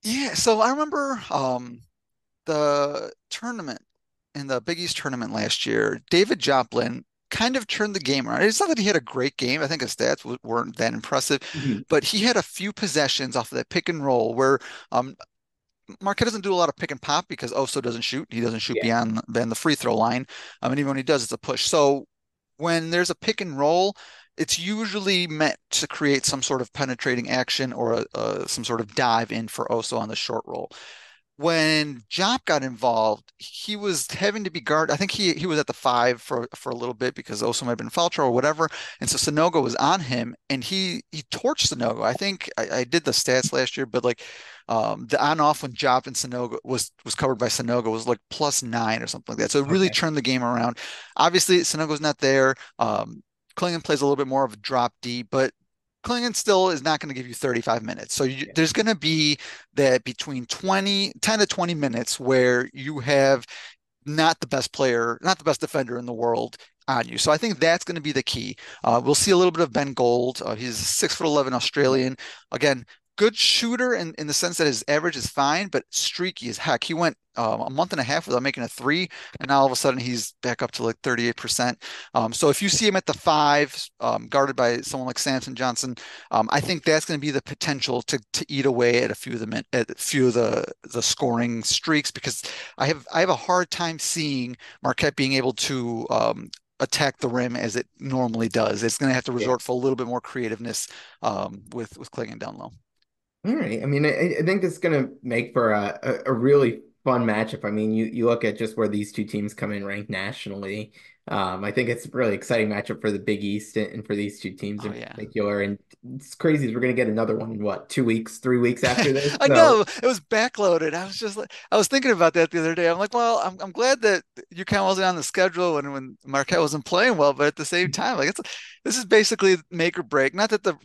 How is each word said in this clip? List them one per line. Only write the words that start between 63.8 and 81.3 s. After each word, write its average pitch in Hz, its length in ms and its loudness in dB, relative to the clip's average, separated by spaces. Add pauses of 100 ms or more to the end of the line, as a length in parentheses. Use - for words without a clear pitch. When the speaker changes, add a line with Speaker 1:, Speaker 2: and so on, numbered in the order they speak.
Speaker 1:
not 160 340 2
the - 80 -8
best 127 260 -4
player, 117 480 2
not 185 160 0
the - 60 -20
best 147 180 0
defender 127 360 -4
in 123 80 -8
the 120 80 -8
world 117 440 0 (300)
on 120 200 0
you. 117 120 -8
So 160 120 4
I 151 60 6
think 202 220 -2
that's 165 240 4
gonna 165 180 -6
be 147 100 -4
the 131 120 0
key. 104 320 -6 (280)
Uh, 117 200 6
we'll 139 120 4
see - 160 4
a 180 60 6
little 180 140 6
bit 165 100 0
of 147 120 2
Ben 143 200 -2
Gold. 120 500 2
Uh, 110 120 -4
he's 117 260 -8
a - 20 -6
six-foot-eleven 147 720 0
Australian. 131 640 2 (360)
Again, 127 340 0 (320)
good 214 180 4
shooter 240 580 2
in, 170 240 -4
in 151 100 -8
the 147 60 -4
sense 175 240 -2
that 165 80 4
his 127 220 0
average 151 300 0
is 120 100 -6
fine, 151 400 0
but 139 220 -2
streaky - 600 -4
as 107 80 -6
heck. - 280 0
He - 80 -4
went, 165 240 0 (180)
um, 110 260 0
a - 80 -4
month 151 220 -2
and 160 80 -4
a 127 40 0
half 143 240 0
without 123 140 0
making 135 220 -4
a 117 40 -6
three, 151 420 -2 (300)
and 127 100 -10
now 135 100 6
all 135 60 8
of 131 80 4
a - 20 0
sudden 131 240 2
he's 120 420 -6
back 123 220 -4
up 120 80 -4
to, - 120 -6
like, 113 200 0
thirty-eight 117 320 0